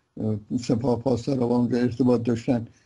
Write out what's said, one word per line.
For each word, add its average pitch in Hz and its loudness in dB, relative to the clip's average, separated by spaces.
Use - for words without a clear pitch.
اه، 110 -2
سپاه 120 0
پاسداران 123 0
اونجا 120 2
ارتباط 123 2
داشتن، 117 -2